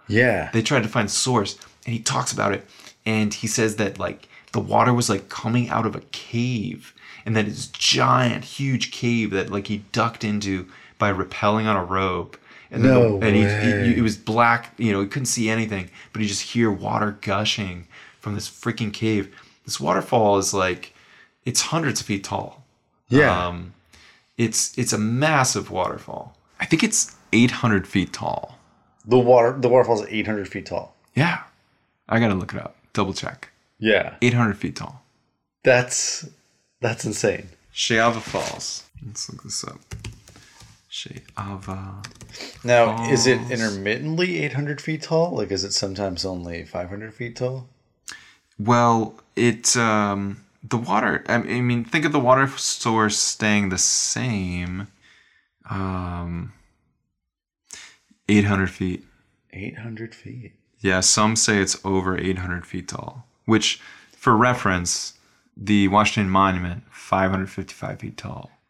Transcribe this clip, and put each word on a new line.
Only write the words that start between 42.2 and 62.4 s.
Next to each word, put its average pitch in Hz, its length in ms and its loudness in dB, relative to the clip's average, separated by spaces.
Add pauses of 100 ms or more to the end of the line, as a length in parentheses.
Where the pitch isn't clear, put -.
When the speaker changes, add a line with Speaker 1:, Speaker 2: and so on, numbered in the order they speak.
Speaker 1:
Now, 117 460 6
is 127 180 4
it 123 120 6
Speaker 2:
Falls. 120 120 -8
Speaker 1:
intermittently 127 920 -2
eight 147 100 -4
hundred 143 280 -4
feet 156 220 -6
tall? 165 280 2
Like, 104 200 -4
is 92 120 -2
it 98 100 -8
sometimes 95 520 -4
only 85 400 -8
five 87 240 -8
hundred 107 240 -12
feet 120 220 -10
tall? 127 320 -6 (920)
Speaker 2:
Well, 117 640 4 (160)
it, 117 420 2
um, 104 680 0 (180)
the 120 160 -2
water, 120 520 0
I, 117 60 2
I 120 260 -2
mean, 120 240 0
think 156 180 -2
of 151 80 0
the 151 80 2
water 127 280 6
source 113 680 0
staying 104 520 0
the 92 80 -2
same. 95 1120 -2 (800)
Um, 90 800 -6 (1800)
eight 104 180 6
hundred 95 260 2
feet. 90 340 -6 (480)
Speaker 1:
Eight 98 240 -14
hundred 113 380 -14
feet. 107 380 -18 (280)
Speaker 2:
Yeah, 92 200 2
some 110 340 4
say 107 260 2
it's - 240 -2
over 92 320 0
eight 92 220 -2
hundred 90 260 -6